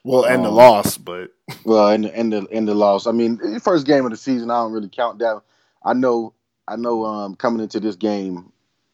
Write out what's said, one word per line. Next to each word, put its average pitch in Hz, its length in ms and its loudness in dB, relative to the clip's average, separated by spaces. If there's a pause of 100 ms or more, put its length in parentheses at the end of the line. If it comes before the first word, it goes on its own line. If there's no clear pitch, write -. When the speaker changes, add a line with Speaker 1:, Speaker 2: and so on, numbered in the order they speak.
Speaker 1:
Well, 127 220 2
and 127 200 0
the 110 40 -2
Speaker 2:
Um, 104 80 -2
Speaker 1:
loss, 117 420 8
but 90 320 -12 (340)
Speaker 2:
Well, 107 260 4
and, 107 160 0
and 110 260 -4
the, 101 180 -6
and 110 160 -4
the 104 80 -2
loss. 101 320 2
I 117 60 0
mean, 117 240 0
the 110 240 -6
first 165 260 0
game 139 180 2
of 120 60 -6
the 110 60 -10
season, 120 340 -6
I 120 120 -2
don't 110 100 -6
really 107 160 -8
count 110 320 -6
that. 113 220 -4 (420)
I 113 80 -2
know, 120 420 -2 (320)
I 101 80 -12
know, 117 300 -4
um, 104 320 -8
coming 117 260 -2
into 107 160 -8
this 104 160 -4
game, 95 560 -6 (440)